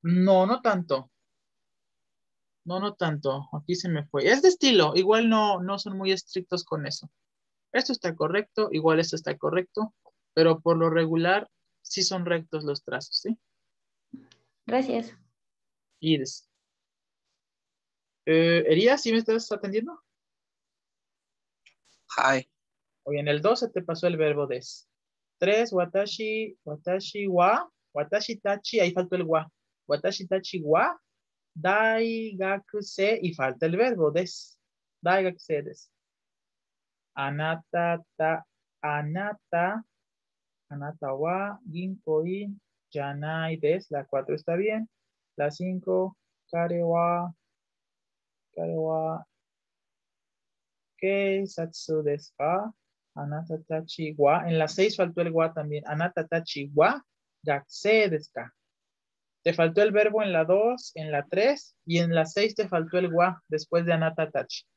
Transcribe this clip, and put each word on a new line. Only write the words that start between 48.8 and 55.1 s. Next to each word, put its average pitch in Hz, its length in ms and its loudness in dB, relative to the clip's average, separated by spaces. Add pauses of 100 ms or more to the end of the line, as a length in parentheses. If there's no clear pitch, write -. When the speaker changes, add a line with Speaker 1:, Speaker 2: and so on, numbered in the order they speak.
Speaker 1:
keisatsu 190 1000 -2
desu 147 340 -4
ka? 185 380 -2 (400)
Anata 151 420 -8 (100)
tachi 156 520 -6
wa. 147 280 4
En 165 120 2
la 156 100 2
seis 196 280 0
faltó 175 260 0